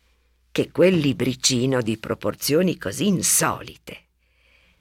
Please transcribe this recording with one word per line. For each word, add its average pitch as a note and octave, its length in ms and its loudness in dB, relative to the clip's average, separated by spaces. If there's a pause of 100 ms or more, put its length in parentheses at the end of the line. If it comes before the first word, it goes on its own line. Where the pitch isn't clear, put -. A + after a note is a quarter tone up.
(500)
che - 220 -2
quel F3+ 240 4
libricino B2+ 880 0
di A2 160 -2
proporzioni C#3+ 800 -2
così D3 280 -4
insolite - 1000 -2 (760)